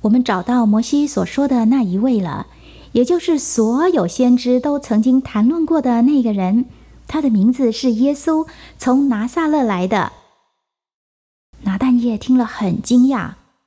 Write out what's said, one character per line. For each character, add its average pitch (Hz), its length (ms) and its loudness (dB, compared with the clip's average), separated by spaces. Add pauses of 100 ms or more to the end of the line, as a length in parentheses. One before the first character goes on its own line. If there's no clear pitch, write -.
我 214 80 0
们 247 120 4
找 190 200 -2
到 240 240 0
摩 214 160 2
西 285 240 0
所 196 180 -4
说 269 240 -2
的 240 180 0
那 254 160 2
一 185 140 -2
位 226 240 0
了， 160 280 -8 (440)
也 233 100 2
就 349 160 2
是 330 200 0
所 240 500 0
有 262 180 0
先 247 300 2
知 247 240 0
都 285 180 -4
曾 226 220 -2
经 262 220 2
谈 220 260 0
论 330 160 0
过 311 160 0
的 240 220 0
那 269 200 2
个 220 120 0
人， 196 320 0 (420)
他 302 140 -4
的 277 80 2
名 214 200 4
字 247 220 0
是 240 200 -2
耶 254 200 2
稣， 311 340 -2 (320)
从 269 300 0
拿 220 180 -2
撒 320 200 -4
勒 302 160 0
来 185 240 -2
的。” 190 260 -2 (1500)
拿 196 140 -4
但 247 200 2
业 233 200 -2
听 254 180 0
了 247 80 2
很 208 380 -4
惊 254 260 4
讶 254 260 -4 (320)